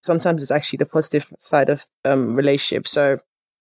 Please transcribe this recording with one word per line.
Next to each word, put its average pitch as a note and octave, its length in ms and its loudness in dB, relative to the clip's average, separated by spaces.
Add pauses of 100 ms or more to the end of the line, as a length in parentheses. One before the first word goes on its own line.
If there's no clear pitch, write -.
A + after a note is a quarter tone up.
Sometimes E3 380 0
it's C3+ 100 -2
actually D3 260 0
the D3 80 0
positive - 520 -2
side C#3+ 320 2
of, C#3+ 160 -4 (200)
um, C3 300 0
relationship. C#3 520 0
So, C#3 320 0 (420)